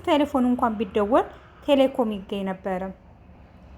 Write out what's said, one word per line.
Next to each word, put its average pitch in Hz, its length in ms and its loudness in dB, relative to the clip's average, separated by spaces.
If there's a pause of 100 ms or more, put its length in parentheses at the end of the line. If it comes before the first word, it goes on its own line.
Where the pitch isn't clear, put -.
ቴሌፎን 285 440 2
እንኳን 247 300 0
ቢደወል 220 500 0 (360)
ቴሌኮም 269 500 2
ይገኝ 196 340 -8
ነበረ። 190 360 -4 (960)